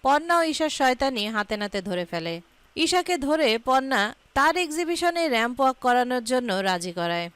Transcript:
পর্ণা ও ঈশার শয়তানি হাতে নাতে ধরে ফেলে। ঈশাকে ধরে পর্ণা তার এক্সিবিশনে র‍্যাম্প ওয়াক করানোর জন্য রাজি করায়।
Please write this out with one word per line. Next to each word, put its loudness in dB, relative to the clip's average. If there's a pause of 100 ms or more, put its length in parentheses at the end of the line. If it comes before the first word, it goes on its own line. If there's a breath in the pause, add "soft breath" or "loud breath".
পর্ণা 2
ও 4
ঈশার 0
শয়তানি 0
হাতে -4
নাতে -4
ধরে -4
ফেলে। -6 (340)
ঈশাকে 0
ধরে 2
পর্ণা 0 (180)
তার 4
এক্সিবিশনে -2
র‍্যাম্প 0
ওয়াক 2
করানোর 2
জন্য -2
রাজি -2
করায়। -2